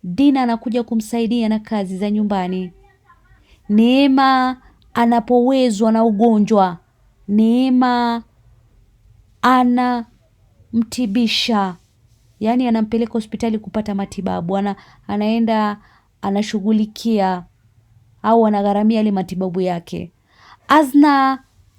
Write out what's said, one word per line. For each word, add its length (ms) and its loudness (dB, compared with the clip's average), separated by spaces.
Dina 400 0
anakuja 400 -2
kumsaidia 680 -2
na 100 -2
kazi 380 -6
za 140 -4
nyumbani. 640 -4
Neema 880 4
anapowezwa 1000 2
na 120 2
ugonjwa, 720 2
Neema 960 0
anamtibisha. 2250 -2
Yani 260 0
anampeleka 460 -2
hospitali 460 -4
kupata 360 -8
matibabu. 640 -6
Ana-, 180 -4
anaenda, 680 -2
anashughulikia 1200 -2
au 240 4
anagharamia 500 2
yale 140 0
matibabu 500 -4
yake. 500 -6
Azna 760 4